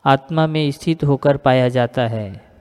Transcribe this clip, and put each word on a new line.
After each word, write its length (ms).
आत्मा 420
में 240
स्थित 320
होकर 340
पाया 320
जाता 380
है। 540